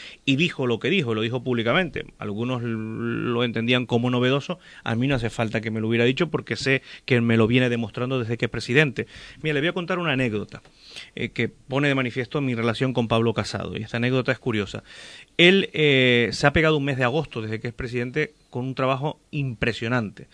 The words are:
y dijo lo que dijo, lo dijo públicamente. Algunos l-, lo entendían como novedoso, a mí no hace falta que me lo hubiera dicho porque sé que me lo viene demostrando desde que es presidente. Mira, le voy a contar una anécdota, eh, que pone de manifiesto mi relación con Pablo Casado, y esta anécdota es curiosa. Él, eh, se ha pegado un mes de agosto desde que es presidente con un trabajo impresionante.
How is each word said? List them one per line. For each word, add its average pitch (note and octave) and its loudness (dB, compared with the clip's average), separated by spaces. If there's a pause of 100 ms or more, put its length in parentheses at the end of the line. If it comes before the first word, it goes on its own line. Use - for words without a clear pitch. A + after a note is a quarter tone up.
(240)
y C3+ 4
dijo C#3+ 0
lo A#2 2
que B2+ -2
dijo, D#3 0
lo A2 0
dijo A#2+ -2
públicamente. B2 0 (140)
Algunos A2+ -4
l-, A#2+ -4
lo A2+ -2
entendían A#2+ 0
como A#2+ 2
novedoso, B2+ 0 (240)
a A2+ -2
mí B2 0
no C#3+ 2
hace A2+ -2
falta A2 -2
que A2 -6
me A2 -4
lo A2 -2
hubiera A#2 4
dicho C3+ 2
porque B2 -4
sé C3 0 (220)
que B2 4
me A#2 4
lo A2+ 6
viene B2+ 4
demostrando A#2+ -4
desde A#2 -4
que B2 0
es G#2+ -8
presidente. A#2 2 (360)
Mira, D3+ -2
le C#3 0
voy D#3 0
a F3+ 0
contar F3+ -4
una E3 -2
anécdota, A#2 -2 (520)
eh, A#2+ -6
que A#2 -2
pone C#3 -2
de C#3 2
manifiesto C3 -2
mi C3 -2
relación A#2 0
con A#2+ 0
Pablo A2+ 2
Casado, F#2+ -6
y G#2+ -6
esta G#2+ -8
anécdota B2+ 0
es A#2+ -6
curiosa. G#2+ -4 (560)
Él, F#3 6
eh, B2+ 4
se - 2
ha C#3+ 6
pegado D#3 4
un C#3 0
mes C#3 -2
de C3 0
agosto B2 -2
desde A2 -6
que A#2+ -8
es A#2 -8
presidente B2+ -4 (160)
con B2+ -6
un C3 -6
trabajo C3+ -2 (120)
impresionante. A#2+ -4